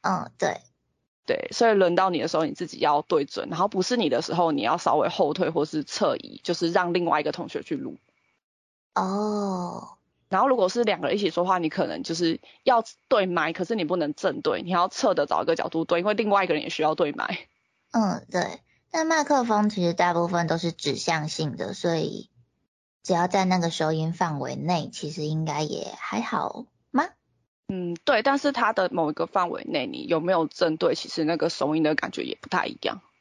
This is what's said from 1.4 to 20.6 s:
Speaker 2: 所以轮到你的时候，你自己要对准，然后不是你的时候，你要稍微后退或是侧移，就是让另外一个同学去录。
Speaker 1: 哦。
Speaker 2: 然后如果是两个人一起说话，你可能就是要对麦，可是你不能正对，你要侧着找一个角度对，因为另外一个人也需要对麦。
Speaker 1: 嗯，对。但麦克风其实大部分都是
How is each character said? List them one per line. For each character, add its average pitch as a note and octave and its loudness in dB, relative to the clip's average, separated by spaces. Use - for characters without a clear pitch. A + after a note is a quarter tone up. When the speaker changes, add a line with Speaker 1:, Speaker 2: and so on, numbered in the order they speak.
Speaker 2:
所 A#3 4
以 - 4
轮 F#3 4
到 F#3+ 4
你 E3 -2
的 C#3 -2
时 E3 -2
候， D#3+ 2
你 D3+ -4
自 F3+ -8
己 - -14
要 D3 4
对 D3+ 0
准， - -8
然 E3 -6
后 F#3 2
不 G3+ -2
是 A#3+ 0
你 G3 2
的 B2 2
时 - -4
候， E3 4
你 - 0
要 B2+ 0
稍 C#3+ 2
微 D3+ 2
后 D3+ 0
退 D#3 0
或 D#3+ 0
是 D#3 -4
侧 D3+ -2
移， - -16
就 F3 -4
是 E3 0
让 F3 2
另 F3 0
外 D#3 2
一 D3+ -2
个 D3+ -4
同 B2 -8
学 - -8
去 - -6
录。 B2+ -8
Speaker 1:
哦。 G3 -2
Speaker 2:
然 F#3+ 4
后 C4+ 4
如 B3+ 6
果 F#3+ 4
是 A#3+ 0
两 G3 2
个 D#3 -2
人 D3 2
一 G3+ 0
起 F#3 2
说 F3 0
话， F#3 2
你 E3 0
可 D#3+ 0
能 D#2+ -6
就 - -6
是 E3+ 0
要 A#3+ 4
对 G3+ 4
麦， E3 0
可 F#3 -6
是 A3+ -2
你 F#3 0
不 D#3 -2
能 D3+ 0
正 D3+ -2
对， G2+ 0
你 F3 -6
要 F3+ 2
侧 G3+ 2
着 D3 2
找 - 0
一 - -2
个 E3 2
角 - -2
度 E3 -2
对， E3+ 2
因 F3+ -4
为 G#3 2
另 G#3 0
外 G3 4
一 F3+ -2
个 E3+ 2
人 D3+ -2
也 D#3+ -6
需 - -4
要 D#3 2
对 D3 0
麦。 - -4
Speaker 1:
嗯， G#3+ 0
对。 E3+ -2
但 D#4+ 0
麦 D#4+ 2
克 C#4+ 4
风 G#3+ 4
其 G3+ -4
实 E3+ 2
大 F3 2
部 E3+ 2
分 E3+ 0
都 E3 0
是 E3 -2